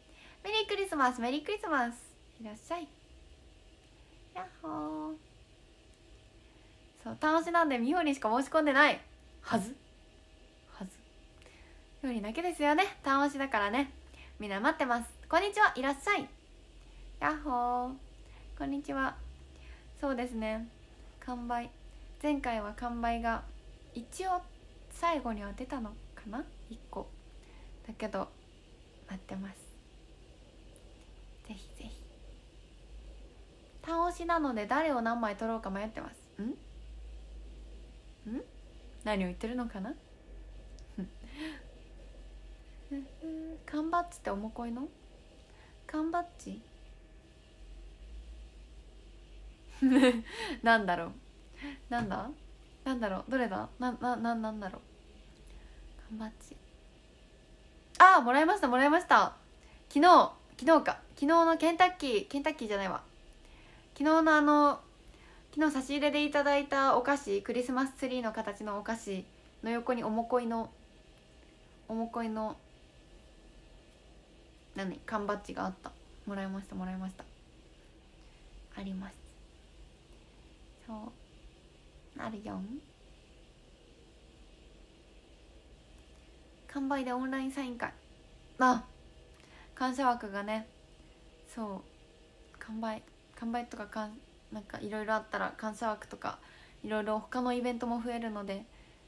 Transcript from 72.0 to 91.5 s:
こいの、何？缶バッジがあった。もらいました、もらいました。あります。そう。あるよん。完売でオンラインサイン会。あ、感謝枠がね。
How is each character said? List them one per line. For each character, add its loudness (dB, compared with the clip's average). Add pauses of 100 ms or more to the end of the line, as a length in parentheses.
こ -6
い -4
の、 -4 (2250)
何？ -4
缶 -4
バ -2
ッ -12
ジ -10
が -4
あ -2
っ -8
た。 -14 (340)
も -6
ら -4
い -6
ま -6
し -12
た、 -14
も -8
ら -6
い -6
ま -6
し -12
た。 -16 (1500)
あ -10
り -6
ま -8
す。 -18 (1700)
そ -12
う。 -10 (1200)
あ -4
る -8
よ -6
ん。 -8 (3750)
完 -4
売 0
で -2
オ -2
ン -4
ラ -2
イ -4
ン -4
サ -6
イ -6
ン -10
会。 -6 (640)
あ、 6 (920)
感 0
謝 2
枠 0
が -4
ね。 -4 (880)